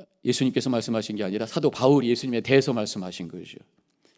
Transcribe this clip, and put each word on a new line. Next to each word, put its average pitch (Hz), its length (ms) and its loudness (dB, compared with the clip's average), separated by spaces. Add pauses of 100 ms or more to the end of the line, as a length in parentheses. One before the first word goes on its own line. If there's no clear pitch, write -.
(240)
예수님께서 127 440 0
말씀하신 110 480 -2
게 104 80 -4
아니라 104 220 -2
사도 147 240 0
바울이 127 400 4
예수님에 120 320 0
대해서 135 300 4
말씀하신 95 560 -6
거죠. 87 300 -16 (600)